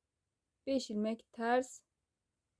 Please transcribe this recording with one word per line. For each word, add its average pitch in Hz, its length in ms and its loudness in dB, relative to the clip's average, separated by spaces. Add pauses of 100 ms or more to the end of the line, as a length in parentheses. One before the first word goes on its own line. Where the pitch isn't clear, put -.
(680)
beş 269 220 0
ilmek 220 420 -4
ters, 240 500 0 (800)